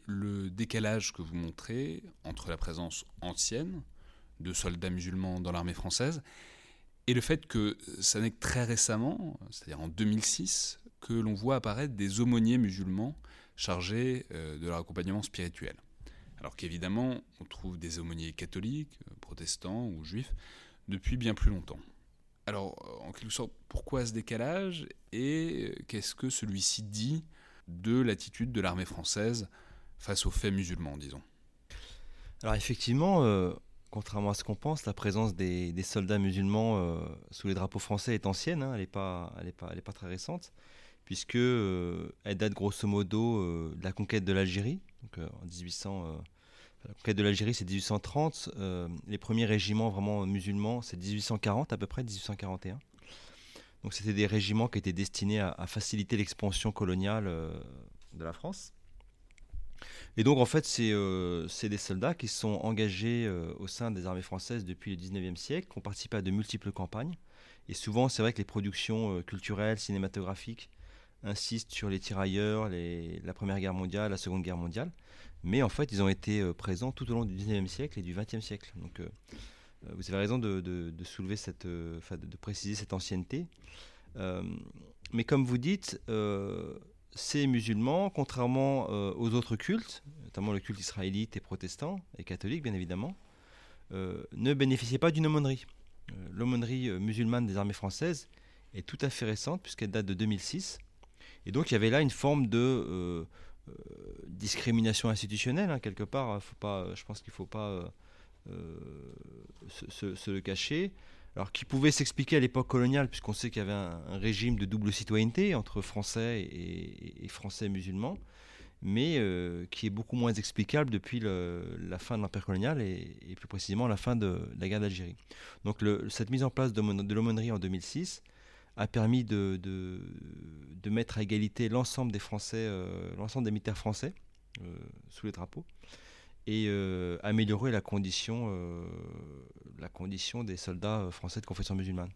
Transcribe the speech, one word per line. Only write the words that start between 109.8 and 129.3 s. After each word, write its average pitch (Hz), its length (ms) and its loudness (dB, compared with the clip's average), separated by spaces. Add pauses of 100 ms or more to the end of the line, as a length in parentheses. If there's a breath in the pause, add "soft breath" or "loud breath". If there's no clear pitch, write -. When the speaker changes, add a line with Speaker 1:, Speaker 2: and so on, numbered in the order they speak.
Speaker 2:
se, 98 240 -4
se 92 160 -6
le 98 100 -2
cacher. 147 520 -2 (420 loud breath)
Alors, 95 160 -4
qui - 140 -6
pouvait 135 260 6
s'expliquer 139 460 4
à 147 40 8
l'époque 127 280 4
coloniale, 131 400 4
puisqu'on - 240 -4
sait 117 180 -2
qu'il 110 100 -2
y - 20 2
avait 98 100 0
un, 90 360 -2
un 95 100 -4
régime 107 400 4
de 101 80 2
double 104 260 2
citoyenneté 113 640 4
entre 107 260 -2
Français 113 600 -2
et, 85 800 -8
et, - 20 -6
et - 40 -8
Français - 400 -6
musulmans, 95 500 -2 (640 loud breath)
mais, 127 340 4
euh, 90 520 0
qui - 160 -4
est 107 40 0
beaucoup 110 260 -2
moins 120 180 4
explicable 120 560 2
depuis 110 300 0
le, 87 580 -2
la 87 200 -4
fin 117 200 -2
de 107 40 0
l'empire 98 220 -4
colonial 113 380 2
et, 90 340 -4 (120)
et 92 80 -10
plus - 100 -12
précisément 101 400 0
la 107 100 4
fin 123 200 2
de, 95 240 4 (140)
de - 60 -8
la 95 80 0
guerre 104 120 2
d'Algérie. 92 360 -2 (480 loud breath)
Donc 104 180 -2
le, 104 260 4
cette 107 220 -2
mise 131 120 4
en 135 80 4
place 131 220 2
de 104 80 2
mon-, 104 140 6
de 101 200 2
l'aumônerie 113 380 4
en 104 80 0
deux 92 80 0
mille 92 140 0
six - 400 -4 (540 loud breath)
a 107 120 0
permis 120 340 6
de, 101 400 2